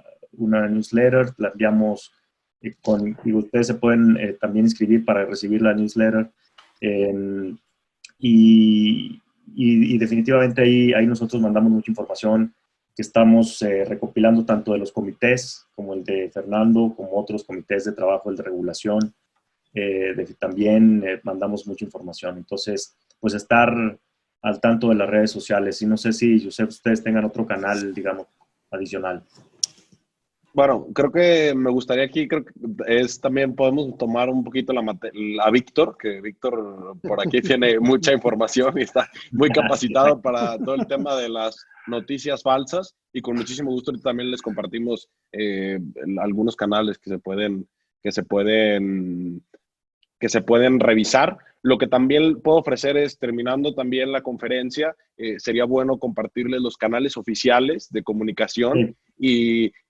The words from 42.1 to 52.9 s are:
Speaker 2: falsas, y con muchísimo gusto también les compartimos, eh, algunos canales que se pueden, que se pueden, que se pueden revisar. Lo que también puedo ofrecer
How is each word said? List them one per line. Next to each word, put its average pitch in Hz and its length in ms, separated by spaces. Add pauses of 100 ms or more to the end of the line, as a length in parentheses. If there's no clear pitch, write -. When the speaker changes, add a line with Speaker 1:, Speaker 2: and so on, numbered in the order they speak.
Speaker 2:
falsas, 139 520 (180)
y 131 80
con 120 160
muchísimo 127 340
gusto 127 280
también 123 320
les 123 120
compartimos, 113 680 (240)
eh, 98 460 (420)
algunos 104 360
canales 104 420
que - 120
se 92 80
pueden, 98 480 (360)
que 104 100
se 101 100
pueden, 98 1200 (800)
que 117 80
se 110 140
pueden 123 380
revisar. 117 580 (240)
Lo 127 160
que 123 100
también 135 520
puedo 160 180
ofrecer 139 380